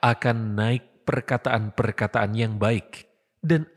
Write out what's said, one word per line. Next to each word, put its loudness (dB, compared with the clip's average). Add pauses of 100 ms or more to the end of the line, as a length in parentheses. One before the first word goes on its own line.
akan 2
naik -2
perkataan-perkataan -2
yang -2
baik -2 (320)
dan 2 (140)